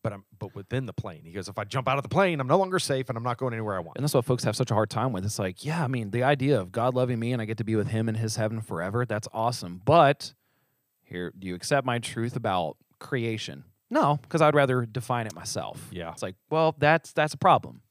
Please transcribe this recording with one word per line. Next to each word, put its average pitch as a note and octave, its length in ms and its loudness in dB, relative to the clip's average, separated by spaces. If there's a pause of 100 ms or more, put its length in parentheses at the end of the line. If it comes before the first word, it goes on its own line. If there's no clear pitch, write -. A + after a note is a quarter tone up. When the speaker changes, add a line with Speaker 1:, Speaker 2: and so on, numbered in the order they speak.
Speaker 1:
But G#2+ 100 -4
I'm, G2 140 -14 (120)
but G2+ 180 -12
within A#2+ 300 -6
the A2 60 -12
plane." E2 320 -10
He E2 80 -20
goes, F#2 160 -10
"If G2 100 -10
I G#2+ 60 -6
jump B2+ 240 -4
out C3 100 2
of C3+ 60 -4
the G2+ 60 -12
plane, E3 320 2
I'm B2+ 60 -4
no D#3 100 6
longer F#3 220 2
safe, C3 280 -2
and A#2 100 -6
I'm A#2 60 -6
not A#2+ 140 -2
going B2+ 160 -4
anywhere G#2+ 240 -4
I - 20 -2
want." E2 180 -10
Speaker 2:
And C3+ 60 -2
that's D3 100 0
what C3+ 120 4
folks B2 180 0
have G#2+ 140 0
such C3 120 0
a A2+ 40 2
hard G#2 160 2
time A#2+ 240 -2
with. F#2 100 -4
It's G2+ 160 -4
like, F#2 240 -4
yeah, E3 180 -2
I C3+ 60 0
mean, A#2 240 -4
the A#2+ 120 0
idea C3+ 360 4
of F#2 140 -6
God B2 200 0
loving B2 260 0
me A#2 120 -2
and A#2+ 100 -2
I A2 40 -4
get G#2+ 140 -6
to A2+ 40 -4
be A2 140 0
with G2+ 100 0
him A2+ 220 0
in A2 60 -2
his A2 200 -2
heaven A2 240 -2
forever, G2+ 460 -4
that's A2 260 -4
awesome. G#2+ 540 -4
But D3 480 6 (720)
here, F2 320 -8
do F#2 100 -10
you F2+ 80 -4
accept C3+ 300 0
my A#2+ 140 0
truth A2+ 360 -4
about F#2 400 -2 (240)
creation? A2+ 680 -6 (240)
No, D#3 300 2 (100)
'cause D#3+ 120 2
I'd D3+ 140 6
rather B2+ 300 4
define A#2 420 -4
it G2 80 -10
myself. - 560 -8
Speaker 1:
Yeah. E2+ 200 -8
Speaker 2:
It's - 120 -10
like, F#2+ 120 -8 (140)
well, D#3+ 300 2
that's, D3+ 340 4
that's D#3 220 0
a - 20 -16
problem A2+ 540 4